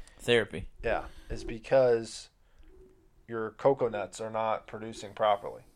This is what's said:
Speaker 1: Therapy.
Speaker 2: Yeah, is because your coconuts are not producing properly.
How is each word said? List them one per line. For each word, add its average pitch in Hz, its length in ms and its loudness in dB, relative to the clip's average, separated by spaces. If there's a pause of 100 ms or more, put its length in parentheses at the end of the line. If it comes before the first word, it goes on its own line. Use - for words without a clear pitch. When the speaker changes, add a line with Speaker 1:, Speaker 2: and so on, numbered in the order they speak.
(200)
Speaker 1:
Therapy. 113 480 2 (160)
Speaker 2:
Yeah, 104 180 -2 (280)
is 117 120 -6
because 117 840 2 (1000)
your 113 240 -6
coconuts 110 680 0
are 110 100 -8
not 110 380 -2
producing 110 460 -12
properly. 104 480 2 (140)